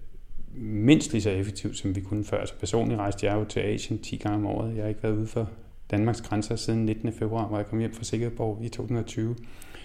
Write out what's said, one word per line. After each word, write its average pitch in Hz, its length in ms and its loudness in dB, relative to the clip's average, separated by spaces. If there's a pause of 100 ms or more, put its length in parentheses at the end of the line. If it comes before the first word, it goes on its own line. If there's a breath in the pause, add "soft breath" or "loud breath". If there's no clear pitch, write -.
(540)
mindst 113 580 4
lige 113 100 2
så 107 80 4
effektivt, 98 480 -2
som 95 180 0
vi 98 40 -2
kunne 101 240 -2
før. 101 200 -2
Så 101 160 -6
personligt 117 400 2
rejste 101 260 0
jeg 101 80 4
jo 107 100 4
til - 160 -2
Asien 107 380 0
ti - 180 -8
gange 107 220 0
om 104 80 2
året. 110 300 0
Jeg 107 60 -2
har 107 60 0
ikke 107 140 -2
været 110 140 4
ude 110 100 2
for 110 240 -2 (400)
Danmarks 110 300 4
grænser 107 360 0
siden 113 300 2
nittende 107 260 0
februar, 110 340 0
hvor 101 100 -2
jeg 104 100 0
kom 113 120 -2
hjem 113 160 0
fra 113 100 -8
Silkeborg 113 600 -2
i 117 40 -2
to 117 140 -6
tusind 117 160 0
og 110 80 0
tyve. 113 300 -2 (480 loud breath)